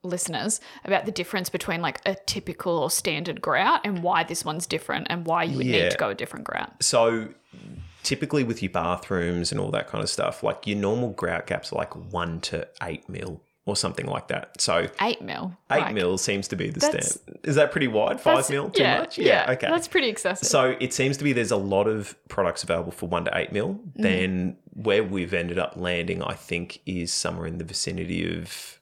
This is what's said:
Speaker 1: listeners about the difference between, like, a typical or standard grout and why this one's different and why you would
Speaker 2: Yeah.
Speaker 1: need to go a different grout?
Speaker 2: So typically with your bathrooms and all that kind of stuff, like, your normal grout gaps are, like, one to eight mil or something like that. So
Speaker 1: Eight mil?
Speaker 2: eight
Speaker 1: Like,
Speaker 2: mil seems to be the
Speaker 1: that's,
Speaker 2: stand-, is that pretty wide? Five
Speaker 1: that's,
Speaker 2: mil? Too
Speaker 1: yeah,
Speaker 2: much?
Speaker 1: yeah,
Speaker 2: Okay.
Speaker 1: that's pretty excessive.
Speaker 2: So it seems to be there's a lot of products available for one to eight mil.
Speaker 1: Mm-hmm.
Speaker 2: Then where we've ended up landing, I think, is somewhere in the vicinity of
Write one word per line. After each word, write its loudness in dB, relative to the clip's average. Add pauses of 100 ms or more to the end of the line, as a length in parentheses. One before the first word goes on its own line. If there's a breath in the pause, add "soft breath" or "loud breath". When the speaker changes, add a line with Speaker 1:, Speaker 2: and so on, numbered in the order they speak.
Speaker 1:
listeners -2 (240 loud breath)
about 2
the -4
difference -4
between, -2
like, -2
a 2 (100)
typical -2
or 0
standard -2
grout 2
and -2
why 4
this -4
one's -4
different -4
and -4
why 2
you -2
would 0
Speaker 2:
Yeah. 4
Speaker 1:
need 4
to 0
go 2
a -2
different -8
grout? -6
Speaker 2:
So 4 (760)
typically 0
with -2
your 0
bathrooms 0
and -2
all -2
that -2
kind -4
of -2
stuff, -2
like, -2
your 0
normal 2
grout -2
gaps -4
are, -4
like, -4 (160)
one -2
to -4 (160)
eight -8
mil -10 (240)
or 0
something -2
like -6
that. -6
So 2 (160)
Speaker 1:
Eight 0
mil? -8 (180)
Speaker 2:
eight 4
Speaker 1:
Like, 0
Speaker 2:
mil 2
seems 0
to -4
be -2
the -4
Speaker 1:
that's, 2 (100)
Speaker 2:
stand-, -20
is 2
that 6
pretty 2
wide? 2
Five 6
Speaker 1:
that's, 2
Speaker 2:
mil? 0
Too 4
Speaker 1:
yeah, 4
Speaker 2:
much? -6
Speaker 1:
yeah, 6
Speaker 2:
Okay. 0
Speaker 1:
that's 2
pretty 2
excessive. 0
Speaker 2:
So 6
it -2
seems 2
to -4
be 4
there's 2
a 4
lot 4
of -2 (120)
products 0
available 0
for -8
one 0
to 0
eight -2
mil. 0
Speaker 1:
Mm-hmm. -8
Speaker 2:
Then 2 (160)
where 4
we've -2
ended 0
up -2
landing, -2
I -4
think, -6
is -4
somewhere -4
in -6
the -6
vicinity -4 (140)
of -12